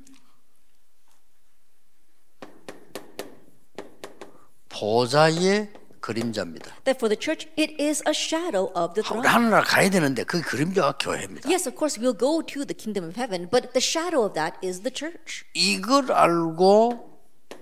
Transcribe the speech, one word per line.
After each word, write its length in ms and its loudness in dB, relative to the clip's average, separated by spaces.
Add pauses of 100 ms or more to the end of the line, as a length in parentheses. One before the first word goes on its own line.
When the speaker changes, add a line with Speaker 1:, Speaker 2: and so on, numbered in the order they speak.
(4000)
Speaker 1:
보좌의 1000 4 (300)
그림자입니다. 680 -4 (140)
Speaker 2:
That 140 2
for 100 0
the 120 2
church, 280 -4 (100)
it 240 0
is 240 0
a 80 2
shadow 580 0
of 220 -2
the 100 0
Speaker 1:
우리 160 -2
Speaker 2:
throne. 80 4
Speaker 1:
하늘나라 360 6
가야 260 6
되는데 340 4
그 160 -2
그림자가 580 0
교회입니다. 500 -6
Speaker 2:
Yes, 200 2
of 80 -8
course, 240 -2
we'll 160 2
go 260 2
to 220 -8
the 120 -6
kingdom 320 -6
of 120 -12
heaven, 300 -4
but 240 2
the 80 4
shadow 420 2
of 100 -2
that 300 -2
is 180 -4
the 120 -4
church. 500 -10 (100)
Speaker 1:
이걸 580 4
알고 1040 6 (440)